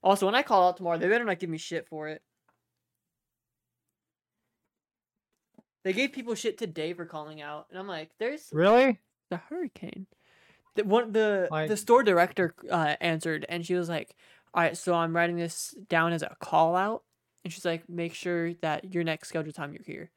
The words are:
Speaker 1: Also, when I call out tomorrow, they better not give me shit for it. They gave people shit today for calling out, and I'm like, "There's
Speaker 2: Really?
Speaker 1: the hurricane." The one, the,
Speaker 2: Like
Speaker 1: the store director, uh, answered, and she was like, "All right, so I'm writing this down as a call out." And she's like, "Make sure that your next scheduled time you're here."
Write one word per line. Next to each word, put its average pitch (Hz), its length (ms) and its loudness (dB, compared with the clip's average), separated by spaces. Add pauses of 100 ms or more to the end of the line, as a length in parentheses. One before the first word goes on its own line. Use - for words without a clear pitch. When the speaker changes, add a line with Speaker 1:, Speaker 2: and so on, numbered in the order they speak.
Speaker 1:
Also, 196 240 4
when 208 80 0
I 269 80 4
call 196 260 6
out 180 80 0
tomorrow, 170 220 -4
they 170 100 0
better 233 160 2
not 190 140 -2
give 180 100 -8
me 160 80 -6
shit - 320 -8
for 151 200 -12
it. 151 120 -12 (3750)
They 190 80 0
gave 247 200 0
people 240 220 -6
shit 214 240 -4
today 165 340 -6
for 175 140 -10
calling 156 340 -14
out, 151 300 -12
and 185 80 -14
I'm 196 100 -10
like, 160 300 -10
"There's 269 340 -6
Speaker 2:
Really? 220 480 6 (300)
Speaker 1:
the 170 80 -6
hurricane." 277 680 -10 (680)
The 208 100 0
one, 220 280 2
the, 208 380 2
Speaker 2:
Like 156 180 -2
Speaker 1:
the 214 80 0
store 240 260 6
director, 180 520 4 (160)
uh, 156 300 2
answered, 160 480 -2
and 170 180 -6
she 180 80 0
was 175 140 0
like, 165 260 -6 (400)
"All 175 80 4
right, 165 140 2
so 175 180 0
I'm 165 200 0
writing 170 220 2
this - 380 -6 (140)
down 170 240 4
as 160 100 -2
a - 180 -10
call 165 360 4
out." 202 260 0 (420)
And 170 80 -10
she's - 120 -16
like, 165 240 -4
"Make 170 260 -6
sure 170 400 -4
that 165 400 -4
your 175 100 0
next 160 240 -4
scheduled 156 280 -6
time 147 160 -8
you're 170 120 -16
here." - 320 -14